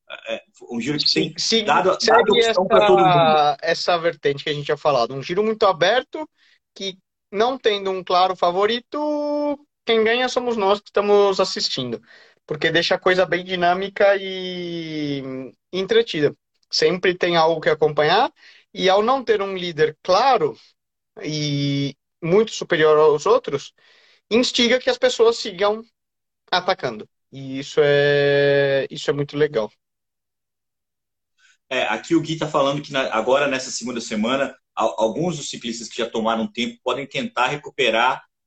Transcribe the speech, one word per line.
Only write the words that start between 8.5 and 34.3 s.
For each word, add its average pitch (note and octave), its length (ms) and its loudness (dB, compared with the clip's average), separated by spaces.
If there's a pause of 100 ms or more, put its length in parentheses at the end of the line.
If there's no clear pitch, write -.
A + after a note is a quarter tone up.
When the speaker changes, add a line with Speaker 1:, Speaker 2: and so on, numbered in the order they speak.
Speaker 2:
quem A3+ 200 0
ganha B3 240 0
somos B3 280 -4
nós G3+ 240 0
que - 100 -20
estamos G3+ 500 2
assistindo. C3 600 -4 (460)
Porque D#3 240 -2
deixa E3+ 260 0
a - 20 -6
coisa F#3 260 2
bem F3 200 -4
dinâmica F#3+ 760 0
e E3+ 1040 -8 (500)
entretida. F#3 640 0 (340)
Sempre F3 440 2
tem F3 220 0
algo D#3+ 240 2
que D#3 100 0
acompanhar, D#3 640 2 (420)
e F#3 140 0
ao G3 140 4
não C4 200 0
ter G#3+ 200 0
um G3 140 -6
líder D#3 460 -2
claro F#3+ 540 2 (640)
e C#3+ 760 -2 (260)
muito G3 300 2
superior D#3 460 2
aos D3+ 280 4
outros, G3+ 480 0 (560)
instiga B3 500 2
que C4 100 -2
as A#3+ 80 -2
pessoas A#3 400 2
sigam G#3 440 -2 (680)
atacando. D#3 580 -4 (240)
E C3+ 280 -10
isso C#3+ 220 -2
é, C#3+ 1080 2
isso D#3 200 -6
é D3 40 0
muito C#3+ 220 -6
legal. C#3+ 340 0 (2000)
Speaker 1:
É, B2+ 160 -2
aqui A2+ 300 -4
o D#3+ 60 4
Gui D#3 180 -6
tá D#3 80 -4
falando C#3+ 360 0
que - 100 -16
na... C3+ 220 -4
agora, C3 340 0
nessa B2+ 220 -6
segunda A#2 300 -8
semana, A#2+ 540 -4 (200)